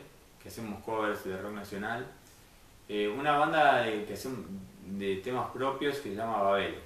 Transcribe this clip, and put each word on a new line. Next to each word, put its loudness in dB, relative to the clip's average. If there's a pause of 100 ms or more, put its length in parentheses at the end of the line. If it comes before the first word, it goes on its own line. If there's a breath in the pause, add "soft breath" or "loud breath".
(420)
que -16
hacemos -8
covers -2
de -4
rock -8
nacional. -6 (840 loud breath)
Eh, 0
una 4
banda 6
de, 0
que -6
hacemos -6 (460)
de -2
temas -2
propios 0
que -8
se -4
llama 0
Babel. 4 (120)